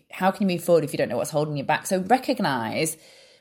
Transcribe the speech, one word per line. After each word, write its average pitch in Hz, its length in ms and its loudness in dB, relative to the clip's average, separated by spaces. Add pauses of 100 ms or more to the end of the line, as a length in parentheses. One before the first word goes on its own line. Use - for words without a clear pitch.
(120)
how 190 200 2
can 196 160 0
you 175 80 2
move 165 80 -6
forward 170 200 6
if - 100 -6
you - 40 -4
don't 139 120 0
know 120 80 -2
what's 120 140 -2
holding 151 260 -2
you 135 60 -4
back? - 240 -2
So 190 120 0
recognize 156 1000 0 (440)